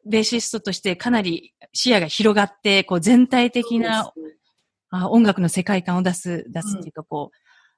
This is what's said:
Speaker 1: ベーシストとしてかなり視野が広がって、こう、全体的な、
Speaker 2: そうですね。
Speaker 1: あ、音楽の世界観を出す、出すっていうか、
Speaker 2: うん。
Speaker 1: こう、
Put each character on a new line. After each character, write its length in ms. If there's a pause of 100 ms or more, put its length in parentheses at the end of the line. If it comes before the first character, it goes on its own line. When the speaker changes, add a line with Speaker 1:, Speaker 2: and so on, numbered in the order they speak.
Speaker 1:
ベ 140
ー 40
シ 180
ス 80
ト 120
と 100
し 80
て 160
か 160
な 100
り 320 (200)
視 180
野 80
が 80
広 280
が 80
っ 180
て、 220
こ 120
う、 60
全 260
体 240
的 260
な、 280
Speaker 2:
そ 100
う 80
で 60
す 60
ね。 40 (560)
Speaker 1:
あ、 140
音 140
楽 180
の 80
世 140
界 200
観 140
を 60
出 100
す、 360
出 120
す 160
っ 40
て 60
い 20
う 20
か、 100
Speaker 2:
う 20
ん。 20
Speaker 1:
こ 280
う、 40 (400)